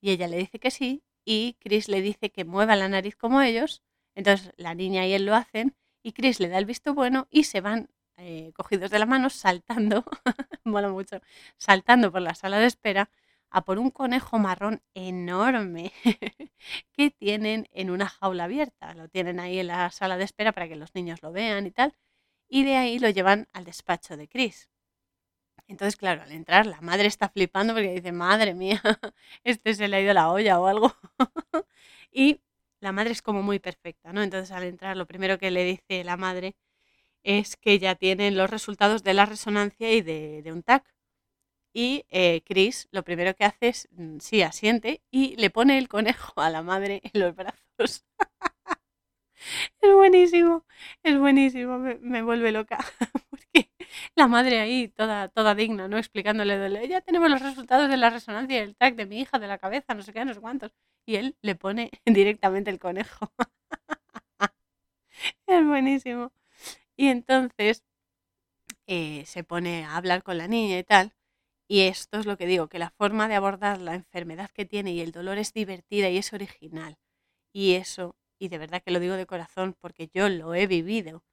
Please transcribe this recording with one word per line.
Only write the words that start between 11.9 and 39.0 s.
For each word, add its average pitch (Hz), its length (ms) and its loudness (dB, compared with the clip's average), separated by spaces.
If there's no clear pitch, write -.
por 185 100 -2
la 170 140 -4
sala 196 240 -2
de 226 80 6
espera 202 420 -2
a - 160 -2
por 190 140 -2
un 254 100 0
conejo 254 480 -4
marrón 202 460 -2
enorme 185 1000 -4
<laughs> - 480 -4
que 285 180 2
tienen 214 640 -4
en 190 180 -8
una 185 180 -2
jaula 185 360 -4
abierta. 233 500 -8
Lo 165 160 -20
tienen 175 300 -6
ahí 180 180 -6
en 185 80 -4
la 175 240 -4
sala 190 280 -4
de 190 80 -2
espera 208 260 -2
para 180 160 -8
que 160 80 -14
los 151 180 -18
niños 170 300 -10
lo 156 80 -12
vean 202 340 -4
y 180 60 -10
tal. 269 240 0
Y 269 180 2
de 269 100 2
ahí 247 240 0
lo 233 100 4
llevan 196 420 2
al 180 140 -16
despacho 170 500 -8
de 151 120 -16
Chris. - 420 -4
Entonces, 202 300 -6
claro, 180 260 -2
al 135 80 -20
entrar, 165 360 2
la 151 140 -12
madre 190 260 2
está 208 220 -2
flipando 196 440 0
porque 202 200 -2
dice, 180 180 -8
"Madre 185 420 2
mía, 190 300 -2
<laughs> 214 320 0
este 220 320 -2
se 208 120 -4
le 196 100 0
ha 196 40 2
ido 196 120 4
la 165 180 6
olla 190 280 4
o 180 80 2
algo". 214 280 4
<laughs> - 480 -4
Y 285 300 2
la 196 120 -6
madre 214 180 -2
es 226 100 -8
como 202 220 -2
muy 202 160 -2
perfecta, 170 540 -14
¿no? 208 100 -2
Entonces, 190 280 -6
al 180 120 -10
entrar, 185 340 -10
lo 180 100 -8
primero 190 320 -4
que 190 120 -2
le 180 140 0
dice 185 400 -6
la 175 120 -6
madre 185 380 -6
es 202 340 -2
que 202 220 4
ya 185 160 0
tienen 190 420 0
los 190 120 2
resultados 208 540 0